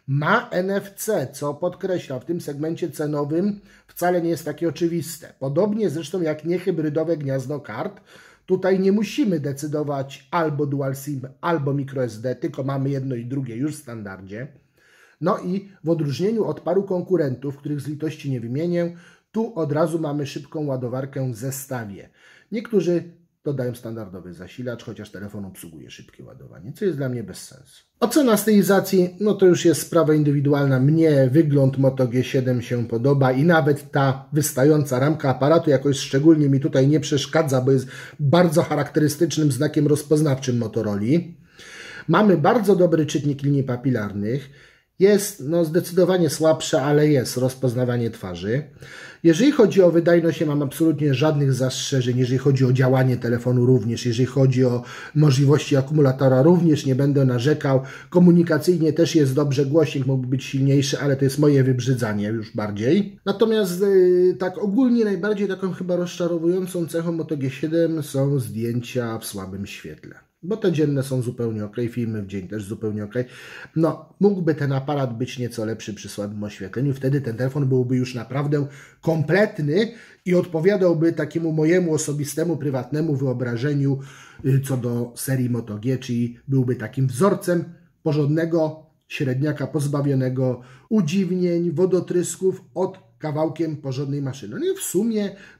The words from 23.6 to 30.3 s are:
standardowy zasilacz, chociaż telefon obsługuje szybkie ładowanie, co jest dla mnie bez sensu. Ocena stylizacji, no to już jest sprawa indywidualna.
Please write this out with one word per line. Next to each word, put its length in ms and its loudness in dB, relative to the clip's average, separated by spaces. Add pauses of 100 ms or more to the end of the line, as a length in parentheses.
standardowy 580 -12
zasilacz, 500 -12
chociaż 280 -14
telefon 340 -12
obsługuje 460 -18
szybkie 320 -20
ładowanie, 500 -18
co 120 -4
jest 120 0
dla 120 -2
mnie 140 -6
bez 140 -14
sensu. 460 -20 (160)
Ocena 380 4
stylizacji, 840 4
no 140 2
to 120 4
już 200 6
jest 160 4
sprawa 320 2
indywidualna. 640 2